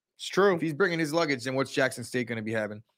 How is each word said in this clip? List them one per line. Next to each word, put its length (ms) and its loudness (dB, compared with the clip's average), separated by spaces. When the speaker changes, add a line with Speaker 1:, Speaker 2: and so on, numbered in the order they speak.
Speaker 1:
It's 100 -12
true. 280 4
Speaker 2:
if 60 -2
he's 120 -2
bringing 260 0
his 140 -2
luggage, 320 0
then 100 -2
what's 180 0
Jackson 300 0
State 240 -2
gonna 160 -4
be 100 -4
having? 300 -4